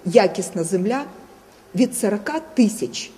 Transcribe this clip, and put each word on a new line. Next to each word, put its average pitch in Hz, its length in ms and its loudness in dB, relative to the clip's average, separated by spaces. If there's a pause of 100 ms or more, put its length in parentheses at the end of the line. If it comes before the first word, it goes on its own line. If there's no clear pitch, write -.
якісна 185 600 2
земля 196 400 -2 (720)
від 240 240 2
сорока 208 420 -2 (140)
тисяч - 640 0